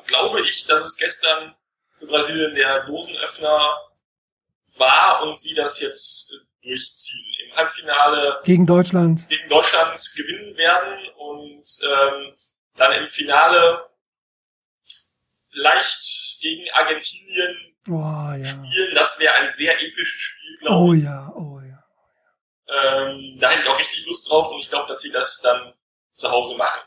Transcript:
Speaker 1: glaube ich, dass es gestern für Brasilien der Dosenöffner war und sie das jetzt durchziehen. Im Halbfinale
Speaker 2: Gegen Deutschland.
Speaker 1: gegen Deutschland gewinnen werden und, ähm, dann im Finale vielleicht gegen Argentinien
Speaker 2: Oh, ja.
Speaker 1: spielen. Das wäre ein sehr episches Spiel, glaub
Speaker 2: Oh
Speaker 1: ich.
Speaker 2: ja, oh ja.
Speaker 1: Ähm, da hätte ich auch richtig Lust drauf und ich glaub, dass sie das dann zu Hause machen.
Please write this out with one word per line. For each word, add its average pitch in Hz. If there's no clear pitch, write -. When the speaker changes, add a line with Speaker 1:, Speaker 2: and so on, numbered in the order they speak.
Speaker 1:
glaube -
ich, -
dass 156
es -
gestern 160
für -
Brasilien 147
der 135
Dosenöffner 151
war 156
und 151
sie -
das 147
jetzt -
durchziehen. -
Im -
Halbfinale 147
Speaker 2:
Gegen 180
Deutschland. 175
Speaker 1:
gegen -
Deutschland -
gewinnen 190
werden 180
und, 147
ähm, 139
dann -
im -
Finale 165
vielleicht -
gegen 165
Argentinien -
Speaker 2:
Oh, 151
ja. 135
Speaker 1:
spielen. 139
Das 156
wäre 156
ein -
sehr 160
episches -
Spiel, -
glaub 175
Speaker 2:
Oh 175
Speaker 1:
ich. 151
Speaker 2:
ja, 143
oh 143
ja. 131
Speaker 1:
Ähm, 135
da 131
hätte -
ich -
auch 135
richtig -
Lust -
drauf 156
und -
ich -
glaub, 143
dass 131
sie -
das -
dann 123
zu -
Hause -
machen. -